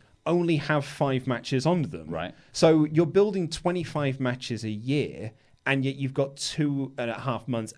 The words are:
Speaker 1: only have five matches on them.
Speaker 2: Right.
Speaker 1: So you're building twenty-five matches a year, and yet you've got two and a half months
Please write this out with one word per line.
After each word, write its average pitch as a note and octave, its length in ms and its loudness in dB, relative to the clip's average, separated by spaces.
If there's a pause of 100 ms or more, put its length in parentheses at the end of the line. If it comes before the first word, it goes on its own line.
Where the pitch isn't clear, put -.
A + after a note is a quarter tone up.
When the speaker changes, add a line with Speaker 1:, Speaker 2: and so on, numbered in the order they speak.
(260)
Speaker 1:
only E3+ 300 2
have C#3+ 280 0
five C3 420 0
matches B2+ 400 0
on F3 160 4
them. D#2+ 260 -6
Speaker 2:
Right. E2 260 -6 (180)
Speaker 1:
So D#3+ 320 6
you're D#3 220 2
building F#3 420 2
twenty-five D3+ 720 -2
matches B2 420 -4
a A2 80 -4
year, G#2+ 600 -4 (340)
and C3+ 180 2
yet C3+ 120 -2
you've C3+ 180 -4
got C#3 220 0
two C#3 600 -2
and A#2 120 -2
a G#2 80 -4
half A#2 300 -4
months A2+ 300 -2